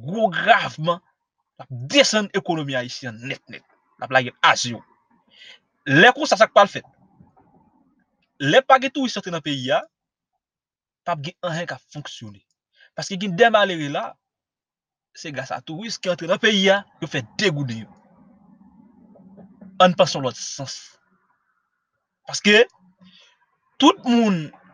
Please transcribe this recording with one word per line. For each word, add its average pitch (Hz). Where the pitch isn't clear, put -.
gwo 214
gravman, 175
la 127
desann 214
ekonomi 151
ayisyen 123
nèt 135
nèt. -
La 117
pral 127
gen -
azi 123
yo. -
Lè 190
konsa, -
sa 220
k -
pral 202
fèt. -
Lè 202
pa 262
gen 269
touris 262
antre 190
nan 165
peyi 135
a, 156
pa 175
gen 147
anyen 165
ka 131
fonksyone. 107
Paske 160
gen 190
de 233
malere 185
la, 190
se -
gras 131
a 147
touris 190
ki 185
antre 165
nan 196
peyi 202
a, 202
yo 165
fè 139
degoude 143
yo. -
An 180
pa 180
son 143
lòt 120
sans. -
Paske 208
tout 311
moun 208